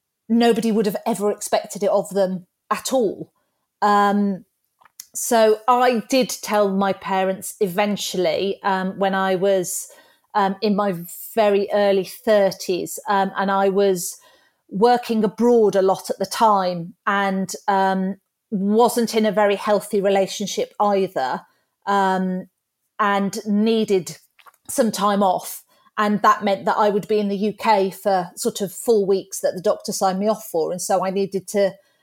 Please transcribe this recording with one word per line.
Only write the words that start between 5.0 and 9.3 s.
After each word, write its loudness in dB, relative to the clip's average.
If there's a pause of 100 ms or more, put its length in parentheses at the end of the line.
so 2
I 4
did 2
tell 0
my 0
parents -4
eventually, -2
um, -2
when 0
I 0